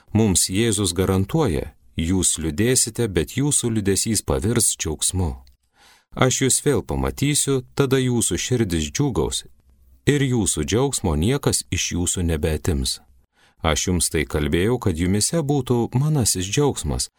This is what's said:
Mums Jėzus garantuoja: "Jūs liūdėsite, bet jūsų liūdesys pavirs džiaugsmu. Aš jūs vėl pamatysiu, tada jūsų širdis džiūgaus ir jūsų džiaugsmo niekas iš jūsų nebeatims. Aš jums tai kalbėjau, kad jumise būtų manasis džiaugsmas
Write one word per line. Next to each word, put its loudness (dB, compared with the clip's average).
Mums 4
Jėzus 0
garantuoja: 0
"Jūs 0
liūdėsite, 0
bet -2
jūsų 0
liūdesys 0
pavirs 0
džiaugsmu. -2
Aš 2
jūs 2
vėl 2
pamatysiu, 0
tada 4
jūsų 0
širdis 0
džiūgaus -2
ir 2
jūsų 0
džiaugsmo 0
niekas 0
iš -2
jūsų -2
nebeatims. -2
Aš 0
jums 0
tai 0
kalbėjau, 0
kad -2
jumise 0
būtų 0
manasis 0
džiaugsmas -2